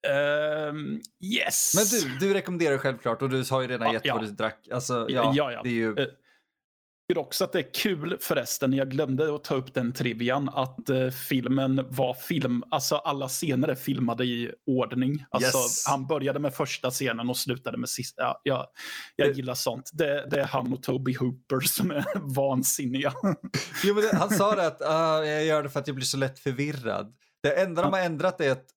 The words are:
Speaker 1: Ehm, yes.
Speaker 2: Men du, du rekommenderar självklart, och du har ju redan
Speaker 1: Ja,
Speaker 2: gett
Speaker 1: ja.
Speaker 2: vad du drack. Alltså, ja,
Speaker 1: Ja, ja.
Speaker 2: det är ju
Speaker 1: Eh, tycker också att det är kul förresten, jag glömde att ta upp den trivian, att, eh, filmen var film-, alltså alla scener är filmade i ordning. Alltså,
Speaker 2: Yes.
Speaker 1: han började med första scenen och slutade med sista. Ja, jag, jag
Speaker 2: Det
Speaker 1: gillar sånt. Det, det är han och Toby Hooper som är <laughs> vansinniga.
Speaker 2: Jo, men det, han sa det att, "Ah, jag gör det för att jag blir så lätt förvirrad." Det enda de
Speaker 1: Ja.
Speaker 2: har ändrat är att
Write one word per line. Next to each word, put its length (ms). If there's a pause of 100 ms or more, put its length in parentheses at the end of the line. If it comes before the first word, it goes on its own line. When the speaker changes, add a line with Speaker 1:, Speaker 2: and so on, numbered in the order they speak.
Speaker 1:
Ehm, 920 (220)
yes. 520
Speaker 2:
Men 100 (260)
du, 160
du 60
rekommenderar 440
självklart, 440
och 80
du 220
har 100
ju 60
redan 200
Speaker 1:
Ja, 60
Speaker 2:
gett 120
Speaker 1:
ja. 100
Speaker 2:
vad 80
du 80
drack. 420
Alltså, 360
ja, 260
Speaker 1:
Ja, 160
ja. 120
Speaker 2:
det 60
är 40
ju 240
Speaker 1:
Eh, 80 (1040)
tycker 120
också 220
att 100
det 60
är 140
kul 480
förresten, 520
jag 180
glömde 440
att 80
ta 120
upp 180
den 200
trivian, 560
att, 400
eh, 200
filmen 800
var 240
film-, 580
alltså 240
alla 320
scener 400
är 80
filmade 500
i 260 (160)
ordning. 640
Alltså, 260
Speaker 2:
Yes. 300
Speaker 1:
han 200
började 320
med 140
första 380
scenen 380
och 80
slutade 400
med 120
sista. 320
Ja, 220
jag, 240 (480)
jag 140
Speaker 2:
Det 40
Speaker 1:
gillar 200
sånt. 400
Det, 360
det 120
är 40
han 280
och 100
Toby 300
Hooper 460
som 320
är 140 (100)
<laughs> 200
vansinniga. 800 (680)
Speaker 2:
Jo, 120
men 80
det, 140
han 120
sa 260
det 120
att, 140
"Ah, 420
jag 220
gör 180
det 60
för 100
att 80
jag 80
blir 100
så 120
lätt 220
förvirrad." 760 (280)
Det 180
enda 200
de 120
Speaker 1:
Ja. 60
Speaker 2:
har 60
ändrat 360
är 100
att 140 (120)